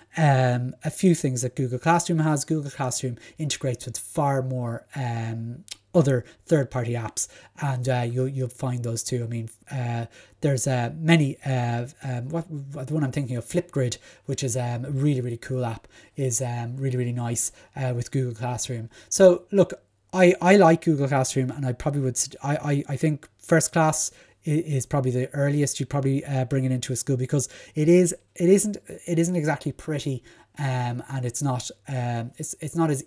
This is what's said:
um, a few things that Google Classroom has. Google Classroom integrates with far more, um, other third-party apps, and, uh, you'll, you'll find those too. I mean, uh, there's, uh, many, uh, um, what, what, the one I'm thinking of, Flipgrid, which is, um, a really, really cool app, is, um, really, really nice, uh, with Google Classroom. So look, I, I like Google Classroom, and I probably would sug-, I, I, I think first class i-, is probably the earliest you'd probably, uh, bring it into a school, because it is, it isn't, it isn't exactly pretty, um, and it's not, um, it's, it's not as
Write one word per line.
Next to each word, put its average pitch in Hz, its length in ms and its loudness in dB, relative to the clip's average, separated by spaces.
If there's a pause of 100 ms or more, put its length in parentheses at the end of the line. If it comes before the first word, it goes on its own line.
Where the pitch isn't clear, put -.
(160)
um, 127 680 4
a 156 80 -4
few 175 240 4
things 127 280 0
that 127 120 -4
Google 127 240 -2
Classroom 170 420 2
has. 156 260 2
Google 143 240 -2
Classroom 127 480 -4 (180)
integrates 131 480 -4
with 120 140 -8
far 139 420 0
more, 123 540 -4
um, 117 720 -6 (300)
other 135 300 4 (220)
third-party 127 480 0
apps, 113 340 -6 (320)
and, 131 300 -2
uh, 123 180 0
you'll, 127 200 0
you'll 131 200 -4
find 123 340 -4
those 117 200 -4
too. 123 200 -4
I 113 40 -6
mean, 113 240 -6 (200)
uh, 120 360 -4 (340)
there's, 139 260 0
uh, 123 300 0
many, 156 480 2
uh, 120 420 -2 (160)
um, 127 280 -6
what, 165 200 -6
what, 139 360 -10
the 147 80 -4
one 156 100 0
I'm 127 80 -2
thinking 127 240 -4
of, 117 80 -6
Flipgrid, - 540 -2 (260)
which - 180 -6
is, 123 140 -2
um, 120 300 -4
a 143 40 -6
really, 139 300 2
really 120 160 -4
cool 127 300 -4
app, 110 200 -8 (300)
is, 131 240 -2
um, 120 380 -4
really, 135 180 -2
really 123 160 0
nice, 120 400 -2 (240)
uh, 131 180 -2
with 120 160 -4
Google 123 240 -2
Classroom. 117 540 -6 (220)
So 180 420 8
look, 196 220 4 (400)
I, 180 260 8
I 185 160 8
like 165 300 6
Google 143 220 2
Classroom, 131 420 0
and 139 160 -4
I 123 60 0
probably 143 280 -2
would 127 160 -2
sug-, - 260 -4
I, 143 140 0
I, 143 320 0
I 139 80 -4
think 156 320 -2 (100)
first - 340 2
class 156 380 2 (360)
i-, 160 40 0
is 151 360 -2
probably 131 240 0
the 127 240 -2
earliest 143 460 0
you'd 139 80 -4
probably, 135 380 0
uh, 131 180 0
bring 131 200 0
it 131 80 0
into 127 200 -4
a 123 40 -2
school, 135 200 -2
because 127 320 0 (260)
it 156 140 2
is, 175 260 6 (200)
it 175 160 2
isn't, 202 260 4 (300)
it 165 120 0
isn't 170 160 0
exactly 147 380 -2
pretty, 139 500 -6 (360)
um, 123 520 -2
and 131 160 -4
it's - 160 -6
not, 127 280 -2 (180)
um, 120 480 -4
it's, - 240 -10
it's 160 160 -8
not 165 120 4
as 147 180 -2